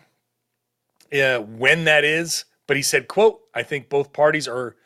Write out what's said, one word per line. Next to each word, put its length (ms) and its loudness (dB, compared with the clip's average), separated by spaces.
uh, 280 0
when 440 0
that 200 4
is. 400 -2
But 100 0
he 60 -4
said, 260 -2
quote, 340 2
"I 80 -6
think 260 -10
both 240 -4
parties 360 0
are 380 -8